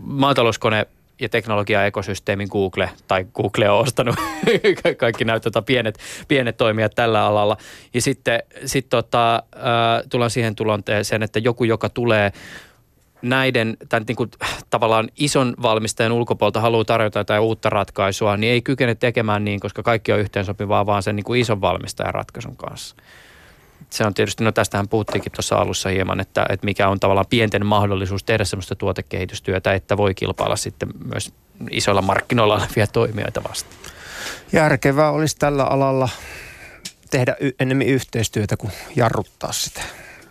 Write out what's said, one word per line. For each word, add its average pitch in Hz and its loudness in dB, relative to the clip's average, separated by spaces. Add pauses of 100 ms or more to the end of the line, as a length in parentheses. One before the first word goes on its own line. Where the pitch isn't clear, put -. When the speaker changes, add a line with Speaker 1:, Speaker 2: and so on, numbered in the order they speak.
Speaker 1:
maatalouskone- 123 2 (340)
ja 113 -4
teknologiaekosysteemin 104 -2
Google, 95 0 (180)
tai 92 0
Google 104 2
on 101 6
ostanut 123 0 (340)
<laughs> 208 2
ka-, - 2
kaikki 117 0
nämä, 113 0
tota, 110 -2
pienet, 113 -2 (300)
pienet 127 0
toimijat 110 2
tällä 113 2
alalla. 104 2 (380)
Ja - 0
sitten, 123 0 (220)
sit, 135 -4
tota, 117 2
äh, 117 -2 (680)
tullaan 120 0
siihen 113 -2
tilanteeseen, 107 -2
että 110 -2
joku, 120 0
joka 110 0
tulee 107 2 (880)
näiden, 123 0 (120)
tän, 117 0
niinku, 117 -2 (440)
tavallaan 110 4
ison 139 2
valmistajan 113 2
ulkopuolelta, 113 2
haluaa 113 2
tarjota 110 2
jotain 104 2
uutta 110 2
ratkaisua, 101 0
niin 110 2
ei 120 2
kykene 127 0
tekemään 110 0
niin, 101 -2
koska 101 -8
kaikki 113 0
on 104 2
yhteensopivaa 101 -2
vaan 101 0
sen, 104 -2
niinku, 107 -4
ison 113 2
valmistajan 90 -2
ratkaisun - -10
kanssa. - -14 (920)
Se 110 -2
on 101 -2
tietysti, 110 -2
no, 110 2
tästähän 101 -2
puhuttiinkin 107 -2
tuossa - -2
alussa 98 0
hieman, 95 -2
että, - -2
että 101 -4
mikä 101 2
on 98 0
tavallaan 98 2
pienten 107 2
mahdollisuus 98 0
tehdä 110 2
semmoista 95 -6
tuotekehitystyötä, 95 -4
että 95 -2
voi 98 2
kilpailla - -2
sitten - -8 (160)
myös - -8 (380)
isoilla 98 0
markkinoilla 107 2
olevia 101 0
toimijoita 117 -2
vastaan. - -14 (600)
Speaker 2:
Järkevää 151 4
olisi 151 0
tällä 143 2
alalla 135 2 (1000)
tehdä 123 0
y-, 143 -2
ennemmin 131 0
yhteistyötä 113 -2
kuin 101 -6 (240)
jarruttaa - -2
sitä. - -6 (480)